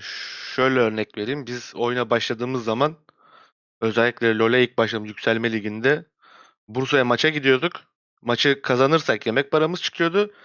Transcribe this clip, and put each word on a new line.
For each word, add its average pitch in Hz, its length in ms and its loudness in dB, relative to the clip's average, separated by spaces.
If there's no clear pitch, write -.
şöyle 131 260 4
örnek 110 380 0
vereyim. 127 280 -6
Biz 120 300 -10
oyuna 120 340 -2
başladığımız 120 540 -2
zaman, 131 320 0
özellikle 113 580 2
LoL'e 120 260 4
ilk - 140 -2
başladığımız 107 320 -2
Yükselme 113 420 -2
Ligi'nde 113 520 -2
Bursa'ya 131 360 0
maça 123 240 2
gidiyorduk. 143 440 2
Maçı 135 400 0
kazanırsak 135 640 2
yemek 131 260 0
paramız 160 300 0
çıkıyordu. 190 500 -2